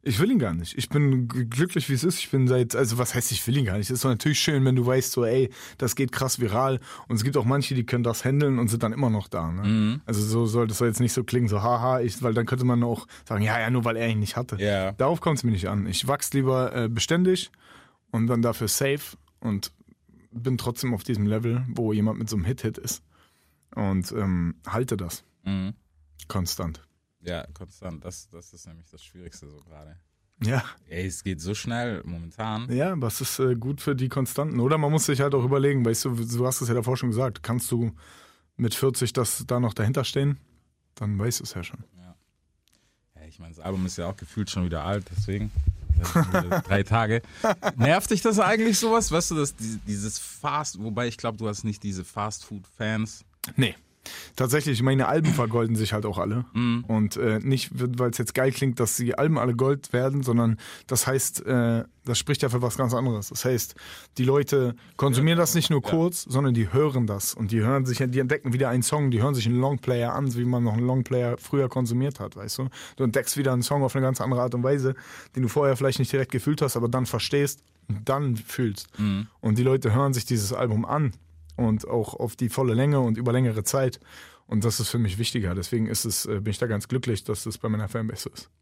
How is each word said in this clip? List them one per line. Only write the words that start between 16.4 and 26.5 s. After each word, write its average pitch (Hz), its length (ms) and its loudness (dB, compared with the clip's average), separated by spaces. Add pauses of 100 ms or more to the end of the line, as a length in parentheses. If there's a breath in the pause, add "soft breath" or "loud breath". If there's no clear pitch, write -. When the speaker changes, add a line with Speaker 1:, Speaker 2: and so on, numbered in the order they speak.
Speaker 1:
äh, 117 140 0
beständig 180 640 2 (600 loud breath)
und 117 180 0
dann 120 120 2
dafür 117 280 0
safe 139 480 -2 (240)
und 101 320 -4 (580)
bin 120 280 -4
trotzdem 123 360 -4
auf 98 80 -6
diesem 104 240 0
Level, 117 420 0
wo 110 240 -2
jemand 107 280 0
mit 110 100 -4
so 110 60 -2
einem 90 100 0
Hit-Hit 117 320 -4
ist. - 240 -8 (720 soft breath)
Und, 95 380 0
ähm, 90 420 0 (120)
halte 117 300 -2
das. 87 280 -10 (200)
Speaker 2:
Mhm. 95 300 -4 (540)
Speaker 1:
Konstant. 87 540 -6 (380)